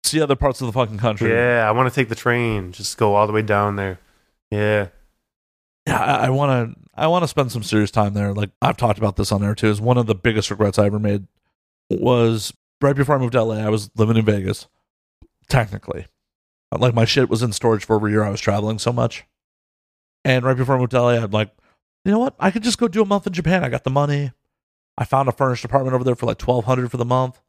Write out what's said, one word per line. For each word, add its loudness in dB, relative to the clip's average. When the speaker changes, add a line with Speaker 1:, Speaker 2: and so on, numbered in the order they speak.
Speaker 1:
see -2
other 0
parts -2
of -4
the -6
fucking -2
country. 0
Speaker 2:
Yeah, 2
I 2
wanna 2
take -2
the -4
train, -2
just -10
go 2
all 4
the -4
way 2
down 0
there. -6
Yeah. 0
Speaker 1:
Yeah, -2
I, 0
I 0
wanna, 0
I -2
wanna 2
spend -2
some -6
serious 2
time 0
there. -2
Like, -4
I've 0
talked 0
about 0
this -2
on 0
air 0
too. 0
Is 0
one 2
of 2
the 2
biggest 0
regrets 0
I 4
ever 0
made -2
was 0
right 2
before 2
I 0
moved -2
to 4
L 0
A, -4
I 0
was -2
living 4
in 2
Vegas, 0
technically. -2
Like, 0
my 2
shit 2
was 0
in -2
storage 0
for 0
a 0
year. 2
I -2
was -6
traveling -2
so 0
much. -4
And 2
right 2
before 0
I 0
moved 0
to 2
L 4
A, 2
I'm -6
like, 0
"You 2
know 4
what? -2
I -2
could -6
just -2
go 0
do 0
a 4
month -2
in -6
Japan. 0
I -4
got -6
the -2
money." 0
I -4
found 0
a 0
furnished 0
apartment 0
over 0
there 2
for, -6
like, -2
twelve 0
hundred 0
for -6
the -2
month. -2